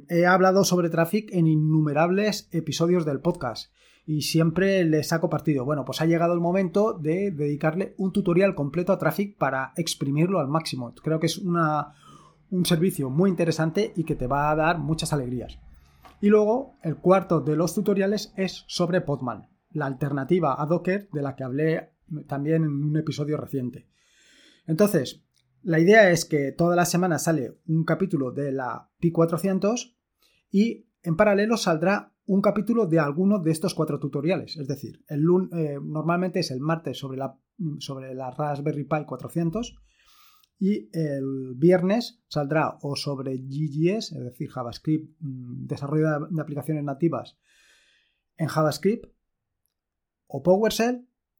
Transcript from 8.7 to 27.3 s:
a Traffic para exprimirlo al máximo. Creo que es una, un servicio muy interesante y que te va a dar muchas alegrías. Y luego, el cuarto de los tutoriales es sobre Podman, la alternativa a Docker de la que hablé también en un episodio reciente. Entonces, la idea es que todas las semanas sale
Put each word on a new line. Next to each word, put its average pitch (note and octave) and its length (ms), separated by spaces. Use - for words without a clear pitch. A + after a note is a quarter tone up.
a F#3 60
Traffic G3+ 400
para C3 400
exprimirlo E3 600
al C3+ 100
máximo. C3+ 520
Creo D#3 180
que E3 80
es D#3+ 100
una, E3 560
un F3+ 160
servicio D#3+ 440
muy E3 200
interesante E3 680
y E3 80
que D#3 120
te B2+ 120
va C#3+ 240
a D#3 40
dar D#3+ 240
muchas D#3 320
alegrías. B2 480
Y G#3 60
luego, G#3+ 560
el D#3+ 140
cuarto F#3 440
de D3 140
los E3+ 180
tutoriales G3 640
es F#3+ 320
sobre F3 340
Podman, B2+ 480
la D3 140
alternativa C#3 760
a D#3 40
Docker F3+ 460
de D3 100
la C3+ 140
que - 80
hablé D3+ 500
también D3+ 360
en D#3 80
un D3 260
episodio D3 400
reciente. - 500
Entonces, D#3+ 580
la D#3+ 160
idea G3 320
es E3 120
que C#3 300
todas E3+ 240
las F3 120
semanas F3 360
sale D3 320